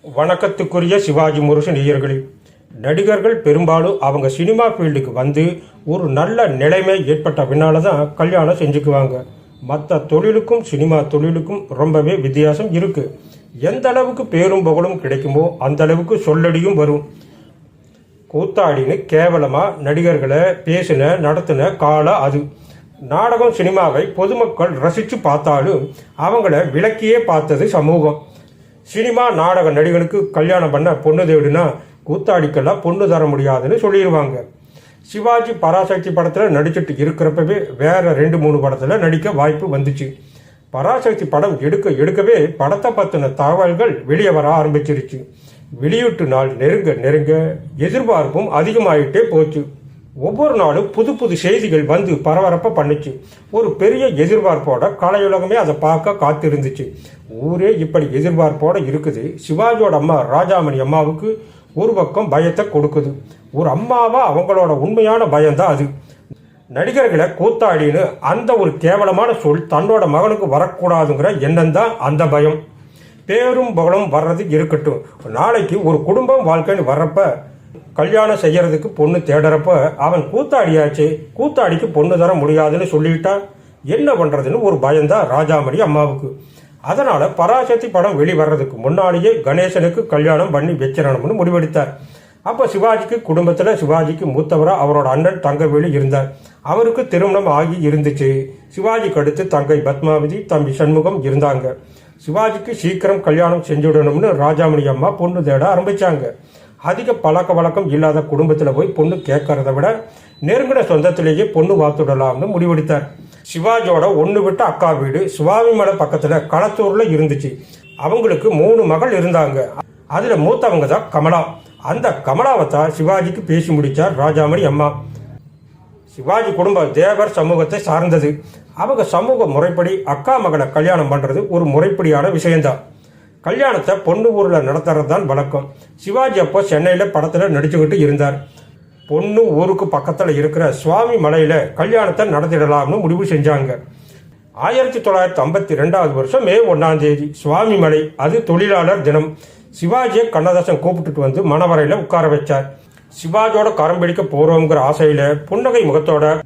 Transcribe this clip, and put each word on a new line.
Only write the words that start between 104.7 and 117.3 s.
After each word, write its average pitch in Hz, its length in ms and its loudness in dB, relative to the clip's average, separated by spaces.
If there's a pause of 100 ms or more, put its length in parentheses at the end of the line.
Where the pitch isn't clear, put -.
அம்மா 135 220 0
பொண்ணு 175 340 -2
தேட 147 320 2
ஆரம்பிச்சாங்க. 180 560 0 (460)
அதிக 214 360 -2
பழக்க 175 400 0
வழக்கம் 170 360 0
இல்லாத 156 300 2
குடும்பத்துல 151 540 0
போய் 135 140 0
பொண்ணு 160 280 0
கேட்கறத 139 580 -2
விட 180 320 -2 (360)
நெருங்கின 247 400 0
சொந்தத்திலேயே 160 640 2
பொண்ணு 180 300 2
பார்த்துடலாம்னு 143 720 0 (120)
முடிவெடுத்தார். 156 480 0 (460)
சிவாஜியோட 180 500 0 (140)
ஒண்ணு 196 260 0
விட்ட 196 200 0
அக்கா 165 280 0
வீடு 139 460 -2
சுவாமிமலை 208 560 2
பக்கத்துல 156 540 -2
களத்தூர்ல 202 560 0
இருந்துச்சு. 147 520 0 (420)